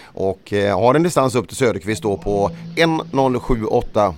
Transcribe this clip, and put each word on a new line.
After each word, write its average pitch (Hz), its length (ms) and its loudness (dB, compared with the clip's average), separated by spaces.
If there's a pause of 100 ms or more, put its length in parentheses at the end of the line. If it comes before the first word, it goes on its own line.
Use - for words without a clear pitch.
Och, - 500 -6
eh, 101 260 2
har 120 160 4
en 160 80 4
distans 135 320 2
upp 110 120 -2
till - 100 -14
Söderqvist 104 460 -2
då 101 140 0
på 101 340 0 (240)
en 160 260 2 (100)
noll 131 280 0
sju 113 260 -2
åtta 107 520 0